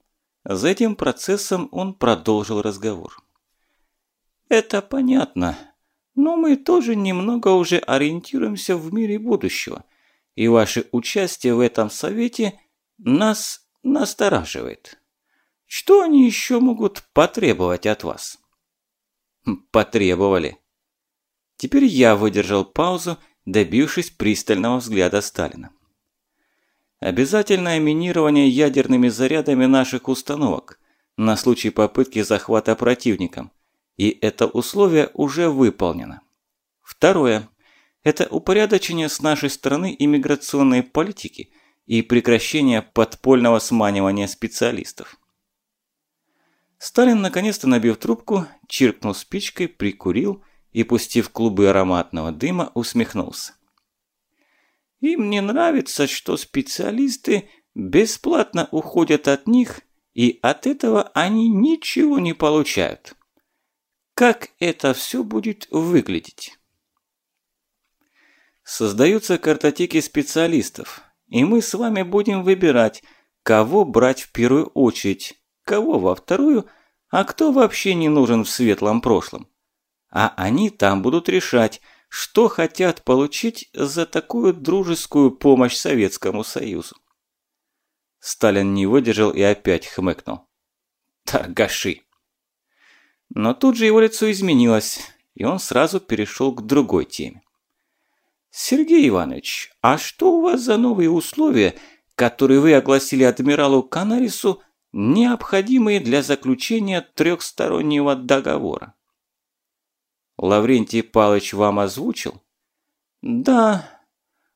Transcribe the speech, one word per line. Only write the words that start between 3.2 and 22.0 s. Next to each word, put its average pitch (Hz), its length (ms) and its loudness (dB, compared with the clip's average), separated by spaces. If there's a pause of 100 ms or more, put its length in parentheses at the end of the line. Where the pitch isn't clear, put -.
«Это 220 320 0
понятно, 262 800 -2 (560)
но 311 220 2
мы 311 200 2
тоже 277 400 0
немного 196 520 -2
уже 175 280 4
ориентируемся 170 960 -2
в 160 160 -8
мире 214 280 -2
будущего, - 640 -4 (500)
и 113 140 0
ваше 117 440 2
участие 127 600 -2
в 120 60 2
этом 113 300 0
совете 220 680 -4 (380)
нас 208 720 -2 (140)
настораживает. 196 1160 -4 (680)
Что - 340 4
они 294 240 6
ещё 240 340 0
могут 226 540 0
потребовать 98 720 0
от 107 180 -2
вас?» - 360 -10 (1080)
Хм, 98 260 -6
потребовали. 95 880 2 (960)
Теперь 277 280 0
я 127 320 4